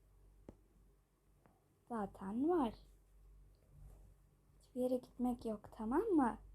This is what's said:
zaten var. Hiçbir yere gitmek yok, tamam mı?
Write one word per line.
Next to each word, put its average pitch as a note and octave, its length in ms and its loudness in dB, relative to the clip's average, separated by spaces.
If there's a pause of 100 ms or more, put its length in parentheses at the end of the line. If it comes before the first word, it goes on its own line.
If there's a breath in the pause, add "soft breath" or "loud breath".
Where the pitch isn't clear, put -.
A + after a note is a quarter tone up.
(1900)
zaten G#3+ 600 -2
var. D4 260 4 (2000)
Hiçbir B3 40 -2
yere B3+ 160 2
gitmek B3 480 -4
yok, A3 160 -4 (120)
tamam A#3 300 0
mı? D#4+ 360 4 (160)